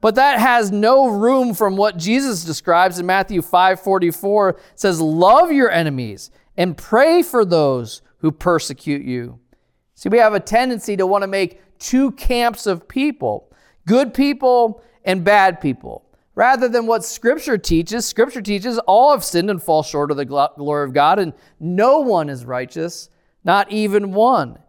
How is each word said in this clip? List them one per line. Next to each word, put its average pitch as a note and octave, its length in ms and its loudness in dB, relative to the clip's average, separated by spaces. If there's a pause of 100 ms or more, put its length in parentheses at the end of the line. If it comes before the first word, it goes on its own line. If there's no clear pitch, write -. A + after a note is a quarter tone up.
But G#3+ 140 2
that C4 240 2
has A#3 320 2
no A#3+ 360 2
room A#3+ 460 0
from G3 240 -2
what G3+ 200 0
Jesus A3 460 -2
describes F3 560 0
in F3 60 -6
Matthew F#3+ 360 -2
five F#3 380 2
forty-four. F#3+ 680 0
It E3+ 80 -4 (180)
says, F#3 240 -2
"Love F3+ 520 4
your C4 200 2
enemies C3+ 600 -4 (280)
and E3+ 160 -2
pray D#4+ 460 2
for A#3+ 240 0
those C3+ 560 0 (160)
who D#3 140 -2
persecute C#3+ 720 -4
you." B2 340 -8 (560)
See, - 160 -8
we A3 80 4
have A3 160 6
a G3 60 0
tendency A3+ 580 -2
to F#3+ 80 0
want G3 160 0
to G3 60 -4
make G3 340 -4 (160)
two C4 360 -2
camps A#3+ 520 -2
of F#3 220 -4
people, C4 640 -6 (340)
good A#3+ 260 2
people B3+ 680 0 (240)
and F#3 180 -2
bad F#3+ 380 4
people. - 420 -8 (300)
Rather B3 360 2
than A#3 160 -2
what A3+ 180 -2
Scripture C4+ 540 -2
teaches, E3+ 480 -2
Scripture A3 380 -2
teaches G#3 360 -4
all A#3 320 4
have B3+ 120 0
sinned F3 260 -2
and F#3 120 -4
fall D#3 200 0
short D3 300 -4
of C#3 60 -4
the C#3 80 -6
glo-, C#3+ 300 0
glory D3 300 -4
of B2+ 80 -10
God, D3+ 240 4
and F3 160 -4 (260)
no G3+ 400 2
one F#3 300 -2
is B2+ 160 -12
righteous, B2+ 640 -10 (340)
not G3 280 0
even G3+ 400 -2
one. G3+ 580 0